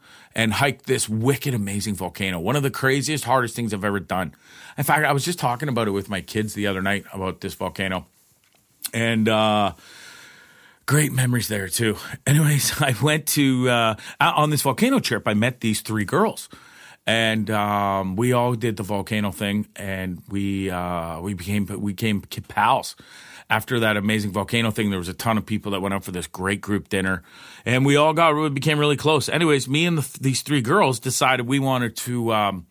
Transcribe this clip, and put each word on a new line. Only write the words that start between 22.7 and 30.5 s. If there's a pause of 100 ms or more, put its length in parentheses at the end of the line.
After
that
amazing
volcano
thing,
there
was
a
ton
of
people
that
went
out
for
this
great
group
dinner, (440)
and
we
all
got,
we
became
really
close.
Anyways,
me
and
the,
these
three